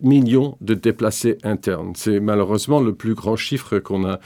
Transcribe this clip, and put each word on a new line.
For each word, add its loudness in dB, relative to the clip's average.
millions 4
de 0
déplacés 0
internes. -4
C'est 0
malheureusement 2
le 0
plus -4
grand -4
chiffre -4
qu'on -4
a, -4